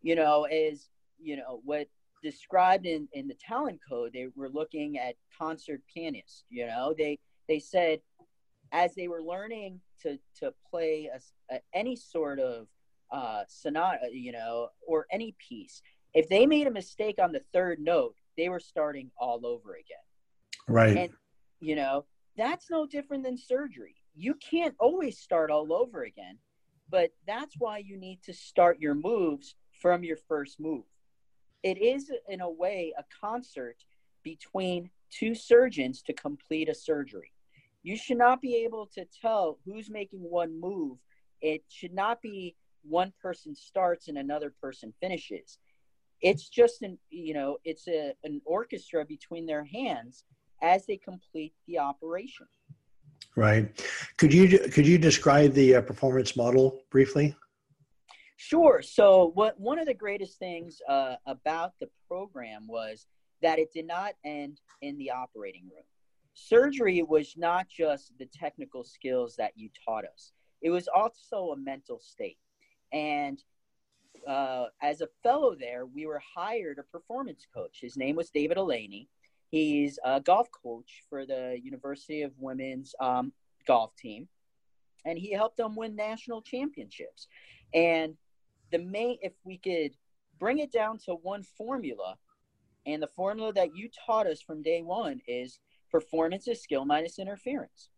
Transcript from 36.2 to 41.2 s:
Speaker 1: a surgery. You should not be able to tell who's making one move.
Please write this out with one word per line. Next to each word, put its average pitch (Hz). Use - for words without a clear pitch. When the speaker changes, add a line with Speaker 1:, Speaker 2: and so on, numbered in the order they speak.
Speaker 1:
a 151
surgery. 139
You 196
should 240
not 254
be 247
able 226
to 180
tell 202
who's 208
making 196
one 170
move. 170